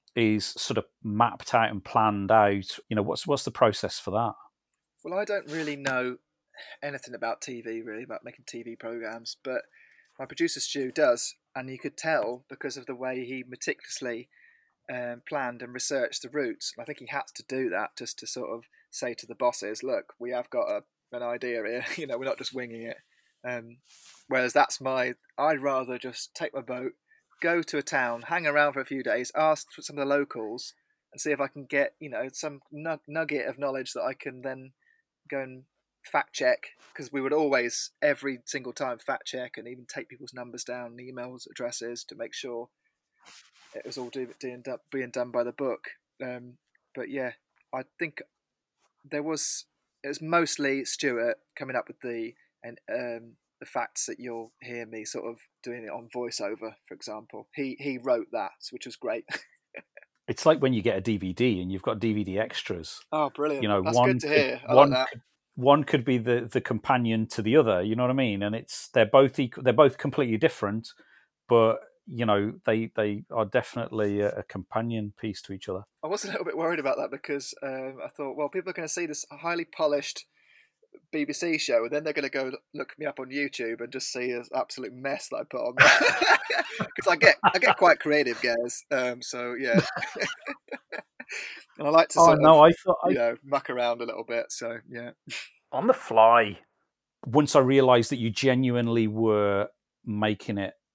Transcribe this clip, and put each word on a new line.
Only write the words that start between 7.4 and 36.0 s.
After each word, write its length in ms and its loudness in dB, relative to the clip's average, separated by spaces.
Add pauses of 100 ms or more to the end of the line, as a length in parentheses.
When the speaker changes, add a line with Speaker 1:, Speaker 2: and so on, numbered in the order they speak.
Speaker 2:
T 200 -12
V, 200 -8
really, 220 -10
about 200 -12
making 240 -20
T 160 -12
V 120 -14
programs, 680 -12
but 180 -4 (560)
my 80 -12
producer 340 -4
Stu 320 -6
does, 440 2 (200)
and 140 -12
you 80 -12
could 180 -10
tell 540 -2
because 280 -10
of 100 -16
the 80 -8
way 300 -6
he 220 -8
meticulously, 840 -8 (640)
um, 340 -8
planned 340 -6
and 120 -14
researched 480 -4
the 80 -14
routes. 460 -4
And 80 -12
I 20 -20
think 140 -12
he 80 -18
had 160 -6 (120)
to 120 -16
do 220 -2
that 280 -4
just 220 -12
to 80 -16
sort 240 -8
of 140 -10 (260)
say 220 -6
to 120 -16
the 100 -14
bosses, 460 -2
"Look, 380 -4
we 120 -8
have 180 -4
got 200 -2
a, 140 -4 (280)
an 120 -8
idea 420 -4
here. 240 -6
<laughs> 80 -8
You 80 -8
know, 120 -4
we're 80 -6
not 120 -4
just 160 -10
winging 300 -10
it." 140 -12 (500)
Um, 300 -10 (500)
whereas 260 2
that's 260 4
my, 340 -2 (240)
I'd 240 2
rather 360 -2
just 380 -12
take 180 -8
my 80 -8
boat, 320 -8 (480)
go 200 2
to 160 -6
a 40 -2
town, 420 -2
hang 220 -2
around 280 4
for 80 -4
a 40 -6
few 180 -6
days, 320 -2
ask 360 2
for 100 -18
some 160 -12
of 100 -2
the 60 2
locals, 600 -4 (380)
and 80 -14
see 120 -2
if 100 -2
I 60 -2
can 180 -14
get, 340 0
you 100 -14
know, 220 -6
some 280 -10 (140)
nug-, 340 -8
nugget 400 -4
of 120 -8
knowledge 340 -6
that 100 -6
I 100 -2
can 280 -14
then 320 -12 (560)
go 120 -6
and 220 -14 (420)